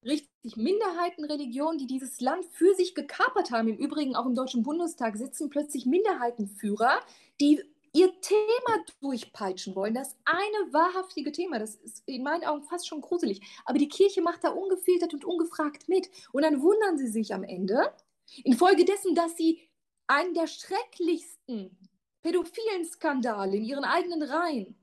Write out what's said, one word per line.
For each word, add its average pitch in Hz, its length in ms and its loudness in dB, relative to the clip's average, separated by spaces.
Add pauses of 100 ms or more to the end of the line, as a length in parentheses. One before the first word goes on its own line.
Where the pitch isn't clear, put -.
richtig, 262 500 -6
Minderheitenreligionen, 320 1200 -2
die 269 80 -6
dieses 262 360 -6
Land 320 240 -2
für 370 280 4
sich 359 200 0
gekapert - 560 0
haben, 226 180 2
im 220 80 0
Übrigen 285 400 -2
auch 240 100 0
im 254 80 2
Deutschen 254 280 0
Bundestag 294 540 -2
sitzen 269 340 -6
plötzlich 294 360 -4
Minderheitenführer, 247 1120 0 (400)
die 294 220 6 (320)
ihr 370 160 8 (100)
Thema 440 640 2 (160)
durchpeitschen 202 760 -6
wollen. 208 180 -2
Das 269 300 -8
eine 381 480 0
wahrhaftige 339 580 0
Thema, 339 280 -4
das 214 180 -8
ist - 300 -20
in 254 180 -8
meinen 311 200 -2
Augen 294 200 -4
fast 349 240 -8
schon 311 120 -8
gruselig. 294 400 -2 (240)
Aber 254 140 0
die 285 100 2
Kirche 392 320 4
macht 339 220 -2
da 320 80 2
ungefiltert 359 640 0
und 277 100 -10
ungefragt 330 640 -4
mit. 359 220 0 (220)
Und 277 100 0
dann 302 180 2
wundern 381 380 4
sie 269 80 -2
sich 220 260 -4
am 190 120 -6
Ende, 202 480 0 (500)
infolgedessen, 359 720 4
dass 330 220 0
sie 320 240 2 (480)
einen 320 260 2
der 330 140 0
schrecklichsten - 1300 -6 (440)
pädophilen 359 600 -2
Skandale 226 720 -2
in 214 80 -2
ihren 277 200 -6
eigenen 339 380 0
Reihen 294 600 -2